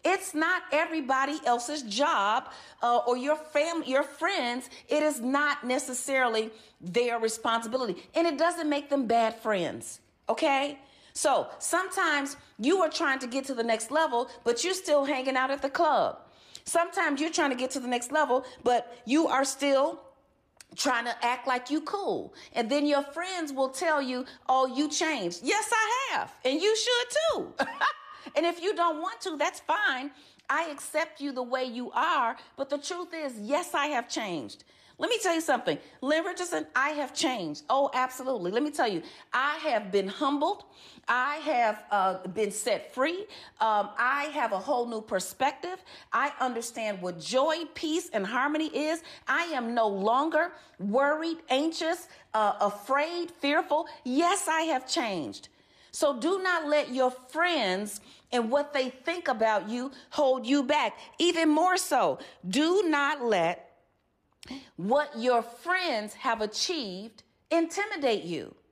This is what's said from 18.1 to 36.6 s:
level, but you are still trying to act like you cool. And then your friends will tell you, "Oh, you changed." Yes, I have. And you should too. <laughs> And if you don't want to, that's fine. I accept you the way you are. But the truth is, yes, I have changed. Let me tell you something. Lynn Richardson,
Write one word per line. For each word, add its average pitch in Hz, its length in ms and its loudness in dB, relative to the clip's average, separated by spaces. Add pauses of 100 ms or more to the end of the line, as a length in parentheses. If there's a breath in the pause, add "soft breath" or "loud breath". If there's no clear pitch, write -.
level, 269 340 2 (180 loud breath)
but 240 320 2 (100)
you 294 220 4
are 269 160 2
still 277 560 2 (760)
trying 240 300 0
to 233 200 -4
act 254 220 0
like 247 240 -2
you 311 100 0
cool. 240 540 -4 (180 loud breath)
And 226 160 -2
then 285 160 2
your 285 160 4
friends 330 500 -6
will 262 180 0
tell 302 300 0
you, 254 260 -4 (220 loud breath)
"Oh, 262 200 4
you 269 200 -2
changed." 294 540 -2
Yes, 427 320 0
I 453 380 2
have. - 200 -4 (140)
And 277 160 2
you 427 140 4
should 480 340 0
too. 605 500 0
<laughs> - 760 -4
And 311 100 2
if 339 160 0
you 392 140 -2
don't 330 260 2
want 392 200 -6
to, 339 160 -6
that's 330 240 -2
fine. 302 500 0 (380 loud breath)
I 320 200 0
accept 311 500 -4
you 277 120 -4
the 254 120 -4
way 254 220 -2
you 247 260 -8
are. 262 460 2 (180 loud breath)
But 277 140 -6
the 294 80 0
truth 349 360 -8
is, 302 260 -6
yes, 285 340 -2
I 294 140 0
have 302 200 -2
changed. 165 560 -6 (360 soft breath)
Let 349 100 -2
me 466 80 2
tell 359 160 2
you 320 80 2
something. 247 380 0 (220 loud breath)
Lynn 302 220 2
Richardson, 359 520 -4